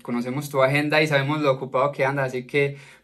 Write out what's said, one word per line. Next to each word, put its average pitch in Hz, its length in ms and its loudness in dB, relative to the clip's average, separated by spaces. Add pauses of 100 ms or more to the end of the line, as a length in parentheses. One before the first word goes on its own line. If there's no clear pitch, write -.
Conocemos 123 480 -4
tu 135 100 2
agenda 147 400 4
y 156 60 2
sabemos 143 340 2
lo 143 100 2
ocupado 131 400 0
que 139 140 -2
andas, 135 220 -2
así 127 180 -6
que 143 320 -2 (260)